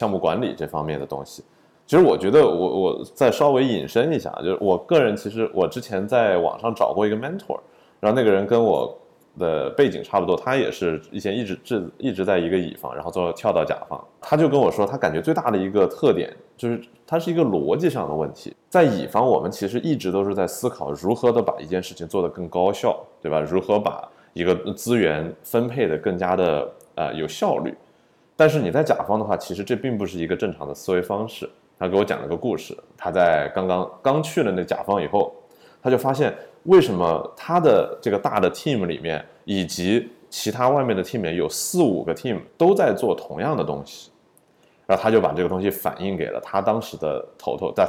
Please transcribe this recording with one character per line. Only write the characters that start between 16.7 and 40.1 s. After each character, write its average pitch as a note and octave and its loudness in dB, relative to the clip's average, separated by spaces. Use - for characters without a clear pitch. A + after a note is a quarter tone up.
它 E3 -2
是 E3+ -4
一 E3+ -2
个 E3+ 2
逻 F2 2
辑 E3 0
上 B2 -2
的 D2 -4
问 D2+ -4
题。 - -18
在 F3 4
乙 G2+ 0
方， A2+ 2
我 A2 4
们 E2+ -4
其 G2+ -4
实 A2+ -2
一 D#3 0
直 F#2+ -4
都 G2 2
是 G2+ -2
在 F#2+ 0
思 - -4
考 C#2+ -6
如 E2+ -2
何 B2 2
的 A#2 2
把 - -2
一 D2 -14
件 F#2 -2
事 - -14
情 F2 -12
做 F#2+ 0
得 F2 0
更 E2+ -8
高 F2+ 2
效， - 0
对 D#2+ -8
吧？ D#2 0
如 E2 -2
何 G#2 2
把 - -4
一 F2 -4
个 F2+ 4
资 A#2+ 0
源 D#2+ 0
分 A#2+ 0
配 A#2 -2
得 D#2 0
更 F#2 -2
加 F2+ 0
的， E2 0
呃， D2+ -4
有 D#2 -4
效 F#3 -2
率。 - -6
但 D#3 6
是 D#3 2
你 F#2+ -2
在 C#3 2
甲 C3 2
方 G#2 2
的 G#2+ -2
话， G2+ 0
其 - -10
实 G2+ -6
这 A#2+ -2
并 A#2 -4
不 G2+ -4
是 F2+ -8
一 E2 -4
个 F2 -2
正 G2 -4
常 D2 -12
的 C#2+ -10
思 - -4
维 F2+ 2
方 G#2 -4
式。 - -12
他 F#2 -2
给 F#2 0
我 G#2 6
讲 - -2
了 - -10
个 E2+ -2
故 A2+ -4
事， - -14
他 - -6
在 E2 4
刚 F#2+ -2
刚， F#2 -2
刚 C#3+ 0
去 D#3 -2
了 G#2+ 0
那 F2+ -2
甲 - -4
方 G2 0
以 D2+ -2
后， - 0
他 B2+ 0
就 B2+ 6
发 C3 0
现 B2+ 0
为 F#3 8
什 A2+ 4
么 E2+ 0
他 E3+ -2
的 B2+ 4
这 A#2 -2
个 G2 2
大 G#2+ -2
的 F#2 4
team A2+ -2
里 D#2+ -6
面， D#2 -6
以 F#2+ 0
及 F#2 0